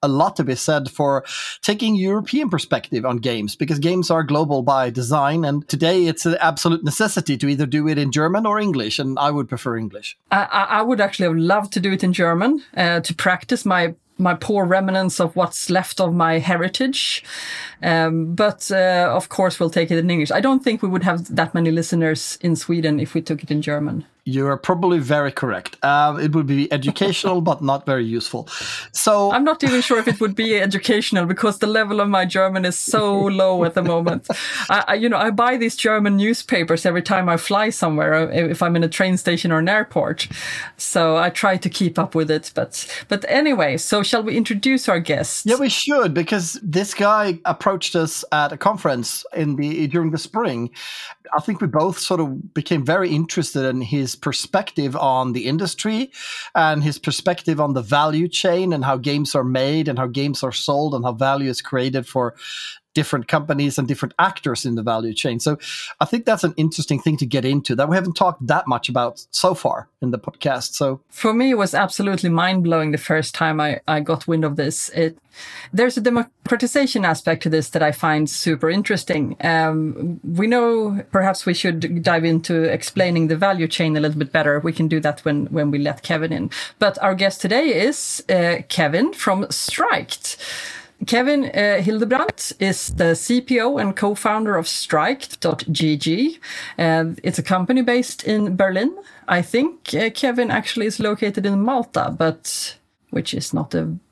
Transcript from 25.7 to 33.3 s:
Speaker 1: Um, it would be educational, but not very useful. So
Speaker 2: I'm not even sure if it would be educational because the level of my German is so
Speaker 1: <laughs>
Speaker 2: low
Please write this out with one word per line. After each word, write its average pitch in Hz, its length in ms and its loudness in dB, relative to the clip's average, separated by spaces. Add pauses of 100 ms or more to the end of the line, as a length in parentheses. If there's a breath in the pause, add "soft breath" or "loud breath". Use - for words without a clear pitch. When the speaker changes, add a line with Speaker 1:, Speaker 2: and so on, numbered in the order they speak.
Speaker 1:
Um, 147 340 4
it 151 160 0
would 156 140 2
be 139 240 0
educational, 175 680 0
but 160 200 0
not 139 240 0
very 131 200 0
useful. 113 420 -6 (460 loud breath)
So 202 400 2
Speaker 2:
I'm 254 100 2
not 311 220 0
even 254 160 2
sure 240 180 2
if 226 80 0
it 214 140 0
would 208 120 0
be 220 280 0
educational 196 640 0
because 196 340 0
the 214 80 0
level 214 320 -2
of 202 80 2
my 190 160 2
German 190 400 0
is 180 140 -2
so 208 420 0
Speaker 1:
<laughs> 196 80 2
Speaker 2:
low 190 380 2